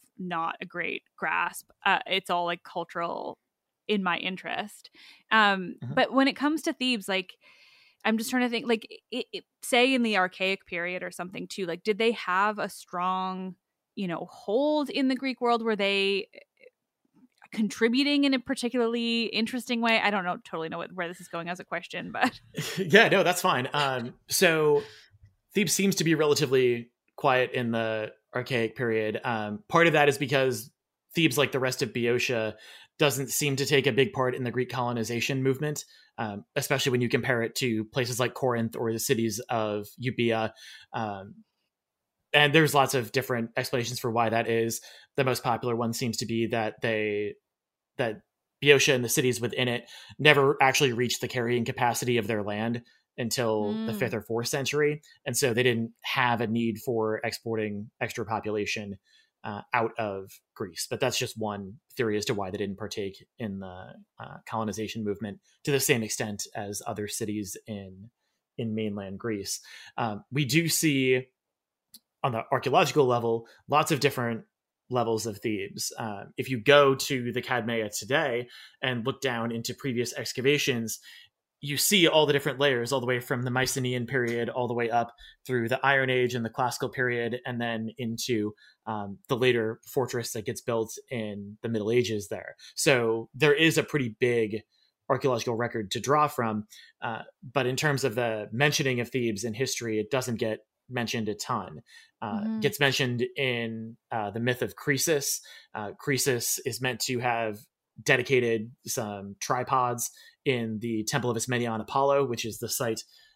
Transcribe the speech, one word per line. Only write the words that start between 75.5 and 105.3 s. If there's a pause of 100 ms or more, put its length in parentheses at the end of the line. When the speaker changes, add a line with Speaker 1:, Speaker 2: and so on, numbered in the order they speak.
Speaker 2:
Um,
if
you
go
to
the
Cadmea
today (320)
and
look
down
into
previous
excavations, (640)
you
see
all
the
different
layers,
all
the
way
from
the
Mycenaean
period,
all
the
way
up (340)
through
the
Iron
Age
and
the
Classical
period,
and
then
into, (320)
um, (100)
the
later
fortress
that
gets
built (180)
in
the
Middle
Ages
there. (180)
So
there
is
a
pretty
big (460)
archaeological
record
to
draw
from. (340)
Uh, (300)
but
in
terms
of
the
mentioning
of
Thebes
in
history,
it
doesn't
get (280)
mentioned
a
ton. (380)
Uh,
Speaker 1:
Mm-hmm.
Speaker 2:
gets
mentioned (120)
in, (160)
uh,
the
myth
of
Croesus. (340)